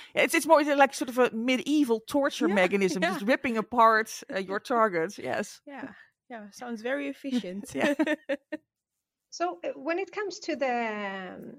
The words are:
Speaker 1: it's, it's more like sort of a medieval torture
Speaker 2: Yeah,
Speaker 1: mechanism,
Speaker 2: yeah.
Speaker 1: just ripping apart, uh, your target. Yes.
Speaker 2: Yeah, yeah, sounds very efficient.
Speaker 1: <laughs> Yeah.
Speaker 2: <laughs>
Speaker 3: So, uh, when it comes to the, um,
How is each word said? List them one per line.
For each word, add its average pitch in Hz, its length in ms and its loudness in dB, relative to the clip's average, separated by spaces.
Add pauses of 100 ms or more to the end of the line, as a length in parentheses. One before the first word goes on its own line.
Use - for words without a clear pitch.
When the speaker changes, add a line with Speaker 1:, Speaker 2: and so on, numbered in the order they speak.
(140)
Speaker 1:
it's, - 200 2
it's 302 120 0
more 302 160 8
like 285 320 4
sort 262 160 -6
of 240 80 -2
a 247 140 4
medieval 240 680 2
torture - 480 0
Speaker 2:
Yeah, 196 60 2
Speaker 1:
mechanism, 190 480 2
Speaker 2:
yeah. 339 80 2
Speaker 1:
just 285 160 -4
ripping 240 320 0
apart, 220 640 2 (120)
uh, 185 40 -4
your 196 220 -4
target. 208 580 0
Yes. - 480 -6
Speaker 2:
Yeah, 277 220 -14 (420)
yeah, 214 200 -16
sounds 233 320 -10
very 277 260 -4
efficient. 226 640 -6
Speaker 1:
<laughs> - 40 -10
Yeah. 285 240 2
Speaker 2:
<laughs> 302 160 0 (1200)
Speaker 3:
So, 349 300 -4
uh, - 120 -6
when 294 220 -4
it 381 140 -6
comes 392 280 -8
to 311 160 -6
the, 214 800 -4
um, - 240 -16